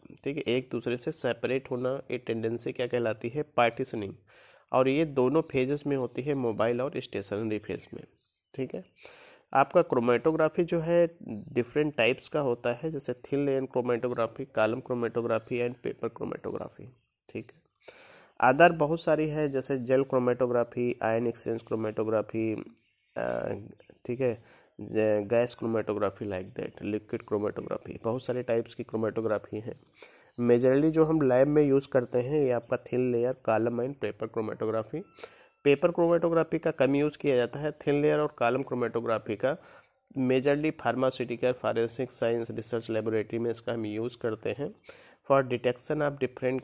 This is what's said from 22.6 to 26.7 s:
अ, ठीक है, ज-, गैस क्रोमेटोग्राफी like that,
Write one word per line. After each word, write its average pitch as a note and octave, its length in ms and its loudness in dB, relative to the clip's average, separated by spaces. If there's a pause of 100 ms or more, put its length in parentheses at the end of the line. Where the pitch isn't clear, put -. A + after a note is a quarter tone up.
अ, - 340 -4 (540)
ठीक B2 140 -4
है, A#2+ 440 -4 (160)
ज-, G#2+ 460 2
गैस A#2+ 280 2
क्रोमेटोग्राफी G#2+ 720 -2
like G2 360 -8
that, - 220 -10